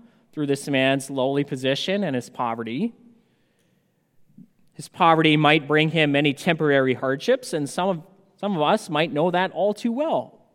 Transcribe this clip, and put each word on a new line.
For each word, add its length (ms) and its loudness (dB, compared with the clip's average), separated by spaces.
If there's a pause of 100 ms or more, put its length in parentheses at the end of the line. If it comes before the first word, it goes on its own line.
(320)
through 140 -6
this 220 -2
man's 420 2
lowly 340 -2
position 600 -2
and 120 -2
his 140 -6
poverty. 640 -6 (1800)
His 140 -18
poverty 500 4
might 300 4
bring 220 2
him 220 2
many 220 2
temporary 600 2
hardships, 600 -2
and 160 -4
some 200 -4
of, 140 -6 (320)
some 200 -6
of 60 -2
us 280 0
might 220 -2
know 200 0
that 220 0
all 200 -2
too 180 -4
well. 420 -4 (220)